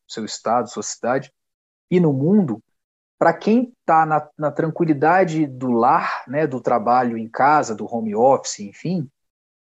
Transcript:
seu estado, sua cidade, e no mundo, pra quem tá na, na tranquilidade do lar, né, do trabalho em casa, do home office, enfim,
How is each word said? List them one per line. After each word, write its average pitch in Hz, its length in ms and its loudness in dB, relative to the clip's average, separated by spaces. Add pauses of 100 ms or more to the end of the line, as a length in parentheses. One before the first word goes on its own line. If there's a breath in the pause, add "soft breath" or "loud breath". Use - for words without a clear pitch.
seu - 180 -10
estado, 113 440 -4
sua 110 140 -10
cidade, 127 500 -6 (560)
e 180 120 2
no 160 120 2
mundo, 139 480 0 (560)
pra 165 160 2
quem 226 400 0 (140)
tá 160 180 4
na, 151 320 -2
na 151 140 -2
tranquilidade 160 960 2
do 131 240 -6
lar, 123 560 2
né, 147 200 -2
do 131 140 -6
trabalho 120 560 0
em 113 120 -8
casa, 131 460 2
do 101 120 -10
home 113 280 -6
office, 123 460 2
enfim, 151 480 -6 (600)